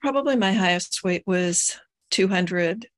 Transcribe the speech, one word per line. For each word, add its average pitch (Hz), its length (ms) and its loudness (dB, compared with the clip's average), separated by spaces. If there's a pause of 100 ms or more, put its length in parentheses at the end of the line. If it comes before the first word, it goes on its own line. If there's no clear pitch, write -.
probably 277 360 0
my 190 160 2
highest 180 500 0
weight 180 240 -2
was 180 500 0 (320)
two 190 200 2
hundred 180 580 -2 (100)